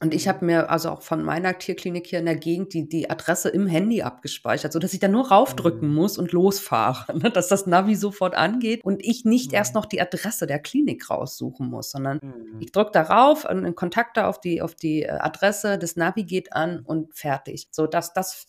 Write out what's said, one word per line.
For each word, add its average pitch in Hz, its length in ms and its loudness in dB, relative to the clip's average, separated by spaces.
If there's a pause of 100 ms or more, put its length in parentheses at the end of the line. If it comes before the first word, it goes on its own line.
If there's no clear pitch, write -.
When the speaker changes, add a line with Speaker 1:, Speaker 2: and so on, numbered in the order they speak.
Speaker 1:
Und 156 140 2
ich 180 120 -2
Speaker 2:
Mhm. - 40 4
Speaker 1:
hab 185 120 -2
mir 170 280 2
also 165 200 0
auch - 120 -10
von 160 200 -2
meiner 175 360 -2
Tierklinik 180 480 -6
hier 180 120 -4
in 170 80 -2
der 165 100 0
Gegend 175 380 -4
die, 156 140 -4
die 160 220 -4
Adresse 165 380 -2
im 196 180 2
Handy 190 360 2
abgespeichert, 135 680 -4
sodass 180 220 -2
ich 185 60 -8
da 202 80 4
nur 240 200 2
raufdrücken 180 600 4
Speaker 2:
Mhm. 147 60 2
Speaker 1:
muss 185 240 2
und - 140 -4
losfahre, 165 840 2
<laughs> 165 120 2
ne? - 20 4
Dass 180 180 2
das 196 180 2
Navi 190 280 6
sofort 185 400 -2
angeht 226 500 2
und 196 200 0
ich 240 200 0
nicht 247 280 4
erst 208 220 2
Speaker 2:
Mhm. 214 60 2
Speaker 1:
noch - 60 -2
die - 140 -2
Adresse - 460 -2
der 143 120 -2
Klinik 254 520 -2
raussuchen - 580 -6
muss, 117 220 -8
sondern 135 320 -6
Speaker 2:
Mhm. 120 380 -16
Speaker 1:
ich - 120 -14
drück 214 200 2
da 165 100 6
rauf, 277 440 6
einen, 185 200 -2
einen 175 80 -2
Kontakt 190 420 -2
da 196 120 2
auf 190 120 -2
die, 165 220 -2
auf 160 120 -6
die, 156 280 -2
äh, - 80 -4
Adresse, 202 680 0
das 170 180 -6
Navi 180 280 0
geht 175 280 -6
an 170 280 -2
und 156 340 -6
fertig. 143 560 -6
So, 156 160 0
das, 165 260 -4
das - 360 -6